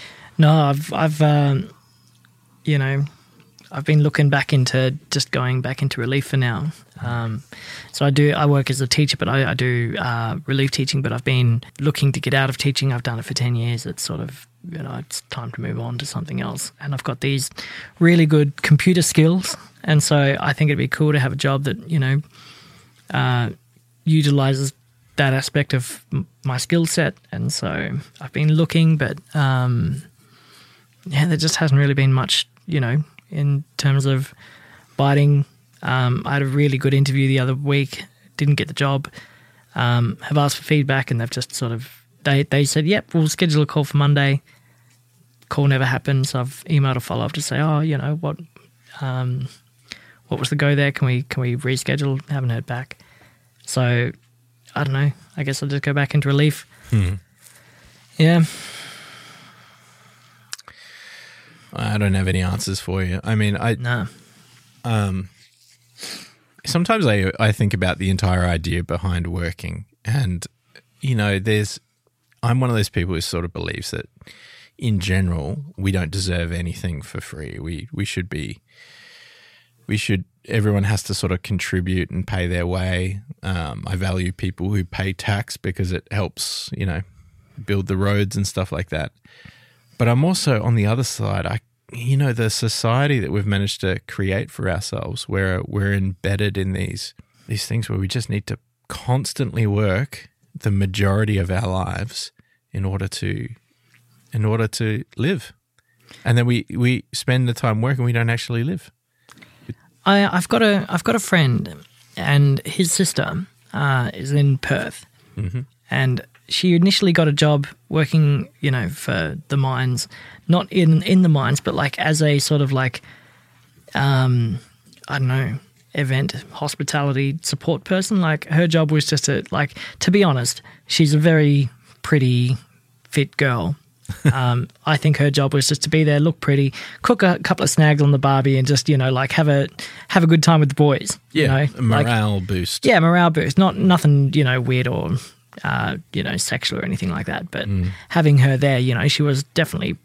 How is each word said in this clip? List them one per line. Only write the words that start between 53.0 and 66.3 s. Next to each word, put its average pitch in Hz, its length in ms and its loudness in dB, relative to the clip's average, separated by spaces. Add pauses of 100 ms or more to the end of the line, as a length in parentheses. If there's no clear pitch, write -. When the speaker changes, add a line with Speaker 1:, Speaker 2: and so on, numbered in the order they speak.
Speaker 1:
So, 123 440 0 (640)
I 147 80 -2
don't 135 100 -2
know. 139 180 2 (260)
I 151 60 -6
guess 139 180 -4
I'll 143 80 -4
just 139 140 -2
go 143 100 0
back 143 220 -2
into 139 140 2
relief. 143 360 2 (240)
Speaker 2:
Hmm. 98 260 2 (1000)
Speaker 1:
Yeah. 165 280 6 (3250)
Speaker 2:
I 107 200 -2
don't 101 160 2
have 95 140 0
any 92 140 0
answers 95 380 -2
for 95 240 -4
you. 90 200 -4
I 110 120 -2
mean, 104 220 0
I 113 180 -2
Speaker 1:
Nah. 120 320 -4 (760)
Speaker 2:
um, 98 440 -2 (1400)